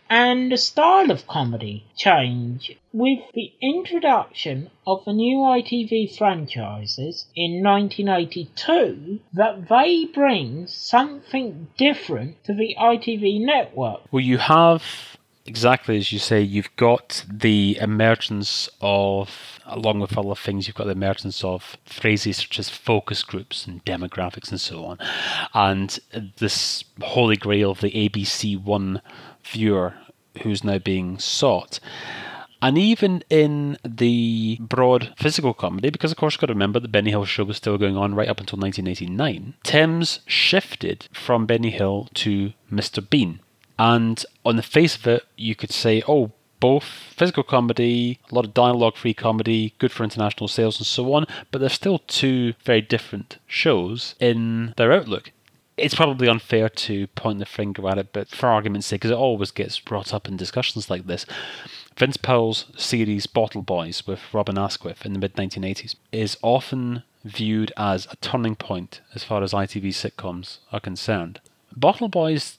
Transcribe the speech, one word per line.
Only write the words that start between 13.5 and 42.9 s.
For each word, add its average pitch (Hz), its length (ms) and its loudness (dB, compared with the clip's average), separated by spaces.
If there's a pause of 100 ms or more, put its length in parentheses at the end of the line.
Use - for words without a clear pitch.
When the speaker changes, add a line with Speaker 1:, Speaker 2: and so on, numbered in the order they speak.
Speaker 2:
Well, 131 100 2
you 127 180 2
have, 165 440 6 (640)
exactly 117 520 2
as 101 140 -2
you 104 80 -4
say, 107 220 4
you've 101 360 -2
got - 520 2
the 104 520 2
emergence 107 880 0 (100)
of, 98 840 0
along 107 340 0
with 98 180 -2
other 101 160 -2
things, 98 320 -4
you've 107 120 -12
got 101 80 -6
the 101 60 -4
emergence 95 520 -4
of 92 320 -6 (100)
phrases 104 520 0
such - 220 -6
as 101 100 -8
focus - 540 -2
groups - 440 -10
and 87 160 -14
demographics 90 680 -8
and 95 100 -6
so - 240 -8
on. 90 140 -12 (540)
And 98 460 2 (380)
this - 480 -2 (160)
holy 113 340 2
grail 104 360 2
of 95 100 -6
the 101 120 0
A 104 140 2
B 101 160 -2
C 101 320 -4
One 98 460 -2 (420)
viewer 101 520 0 (480)
who's 104 200 -2
now 98 160 -2
being 92 400 -4
sought. - 640 0 (800)
And 135 180 4
even 196 500 4
in 147 540 2
the 117 760 0
broad 123 580 2
physical 151 360 0
comedy, 95 380 -2
because 160 200 -4
of 165 60 -6
course 156 160 0
you've - 80 -4
got 156 60 4
to 117 60 -2
remember 101 260 2
the 120 80 -4
Benny 104 240 2
Hill 104 140 0
show - 180 -2
was 101 140 -4
still 104 200 0
going 98 180 2
on 101 200 0
right 104 140 0
up 104 100 -2
until 101 180 -8
nineteen 95 300 -2
eighty-nine, 101 640 -4 (100)
Thames 160 640 2
shifted - 880 0
from 117 320 0
Benny 113 240 2
Hill 101 460 -2
to 101 380 0 (180)
Mister 101 300 -4